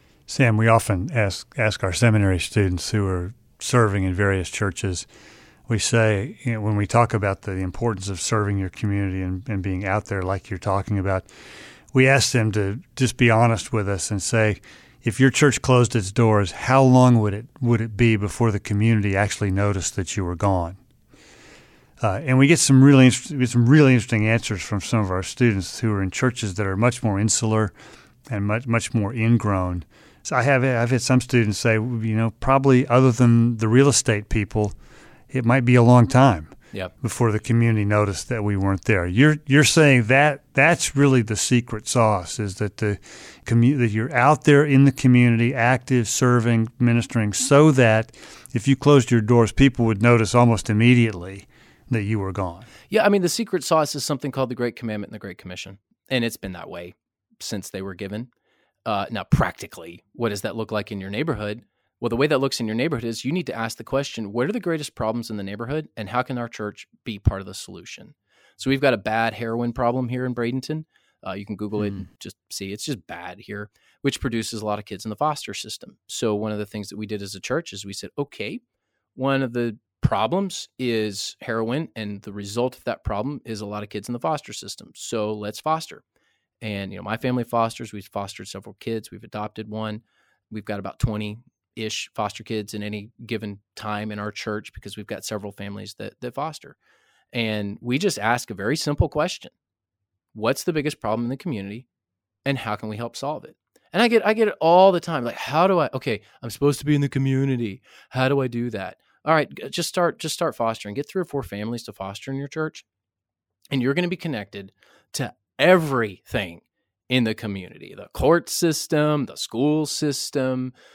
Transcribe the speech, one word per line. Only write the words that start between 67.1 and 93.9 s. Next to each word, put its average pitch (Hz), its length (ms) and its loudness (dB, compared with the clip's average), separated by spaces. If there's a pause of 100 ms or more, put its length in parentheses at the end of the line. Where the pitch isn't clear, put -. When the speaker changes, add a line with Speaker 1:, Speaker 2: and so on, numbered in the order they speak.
Speaker 2:
part 98 220 -2
of 95 60 -12
the 95 80 -16
solution?" - 600 -18 (420)
So - 120 -6
we've 135 140 2
got 135 100 6
a 110 60 0
bad 110 360 -2
heroin 117 380 -4
problem 123 380 -2
here 127 160 -4
in 123 80 -4
Bradenton. 127 500 -4 (420)
Uh, 95 60 -8
you 98 140 -10
can 104 100 -8
Google 104 260 -6
it 101 120 -4
and 95 120 -10
Speaker 1:
Mm. - 140 -20
Speaker 2:
just - 160 -18 (140)
see. 98 220 -10
It's 107 120 -12
just 120 220 -8
bad 90 340 -14
here, 104 300 -14 (320)
which - 180 -4
produces 113 400 -6
a 107 60 -8
lot 104 120 -2
of 101 60 -12
kids - 220 -14
in 107 40 -8
the 104 60 -10
foster 147 380 -4
system. - 420 -14 (100)
So 110 280 -4
one 107 180 -4
of 104 60 -6
the 104 80 -6
things 104 240 -12
that 101 80 -14
we 107 80 -8
did 104 160 -8
as 101 120 -12
a 95 60 -16
church 160 320 -6
is 101 140 -14
we 98 80 -12
said, - 240 -14
"Okay, 139 420 -8 (540)
one 135 280 -2
of 120 120 -6
the 120 240 -4 (240)
problems 143 640 -2 (100)
is 110 640 -4
heroin, 117 560 -4
and 104 240 -10
the 101 140 -16
result 104 420 -6
of - 80 -20
that - 180 -6
problem 117 440 -6
is 107 160 -10
a 104 40 -10
lot 104 160 -10
of 104 60 -14
kids 104 220 -10
in - 20 -6
the 120 80 -8
foster 156 320 -6
system. - 420 -16
So 107 380 -6
let's 104 280 -10
foster." - 440 -6 (580)
And, 98 300 -8
you 92 60 -14
know, 92 40 -14
my 104 160 -6
family 123 260 -2
fosters. 117 480 -4
We've 101 140 -14
fostered 98 420 -10
several - 320 -16
kids. 113 300 -8
We've 107 140 -20
adopted 107 440 -12
one. 107 340 -10 (480)
We've 107 140 -12
got 104 140 -8
about 98 200 -12
twenty-ish 107 1160 -8
foster 107 280 -8
kids 107 300 -8
in 104 100 -10
any 104 280 -10 (160)
given 104 320 -8 (180)
time 107 340 -8